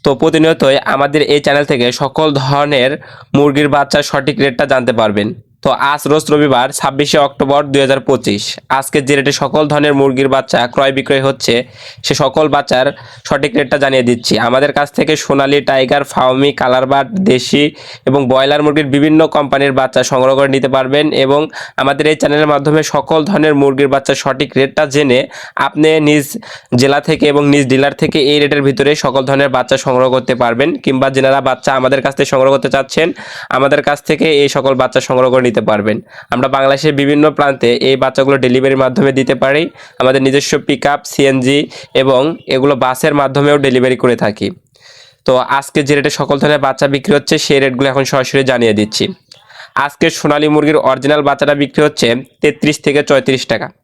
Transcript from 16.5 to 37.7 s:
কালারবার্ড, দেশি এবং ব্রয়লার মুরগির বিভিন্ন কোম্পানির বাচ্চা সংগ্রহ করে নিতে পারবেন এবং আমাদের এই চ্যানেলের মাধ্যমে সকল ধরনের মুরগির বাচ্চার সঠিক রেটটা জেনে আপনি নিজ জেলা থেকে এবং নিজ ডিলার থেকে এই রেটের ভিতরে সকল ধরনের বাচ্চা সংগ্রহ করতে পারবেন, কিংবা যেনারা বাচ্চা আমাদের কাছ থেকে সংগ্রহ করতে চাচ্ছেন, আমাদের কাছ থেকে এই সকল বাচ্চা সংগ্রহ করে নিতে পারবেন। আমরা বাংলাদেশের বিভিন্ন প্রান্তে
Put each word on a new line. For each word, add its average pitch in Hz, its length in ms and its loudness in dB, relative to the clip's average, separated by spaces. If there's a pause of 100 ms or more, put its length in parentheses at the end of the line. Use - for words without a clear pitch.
কালারবার্ড, 131 560 0 (140)
দেশি 143 400 2 (420)
এবং 135 220 2
ব্রয়লার 135 360 2
মুরগির 147 260 0
বিভিন্ন 151 380 2
কোম্পানির 139 460 -2
বাচ্চা 131 300 0
সংগ্রহ 131 320 0
করে 139 140 2
নিতে 139 200 0
পারবেন 135 360 0 (100)
এবং 135 260 2 (360)
আমাদের 139 300 0
এই 156 120 0
চ্যানেলের 147 340 2
মাধ্যমে 147 300 2
সকল 156 400 -2
ধরনের 151 320 2
মুরগির 139 360 2
বাচ্চার 139 260 0
সঠিক 135 380 -4
রেটটা 135 300 0
জেনে 135 340 2 (380)
আপনি 147 300 0 (140)
নিজ 147 240 2 (500)
জেলা 139 260 2
থেকে 151 260 -2
এবং 147 200 2
নিজ 143 200 2
ডিলার 135 300 0
থেকে 156 280 -2
এই 147 140 2
রেটের 143 220 0
ভিতরে 139 340 0
সকল 135 300 -2
ধরনের 139 240 0
বাচ্চা 127 280 0
সংগ্রহ 131 320 0
করতে 127 260 0
পারবেন, 120 340 0 (120)
কিংবা 135 280 0
যেনারা 135 320 2
বাচ্চা 131 340 -2
আমাদের 131 260 0
কাছ 139 140 -2
থেকে 143 160 -2
সংগ্রহ 135 200 2
করতে 135 180 0
চাচ্ছেন, 139 380 0 (420)
আমাদের 139 320 0
কাছ 143 220 -2
থেকে 156 240 0 (120)
এই 143 100 2
সকল 135 260 0
বাচ্চা 127 260 0
সংগ্রহ 127 280 0
করে 127 140 2
নিতে 113 260 0
পারবেন। 107 280 0 (320)
আমরা 131 180 -2
বাংলাদেশের 135 480 0
বিভিন্ন 143 360 2
প্রান্তে 135 380 0 (120)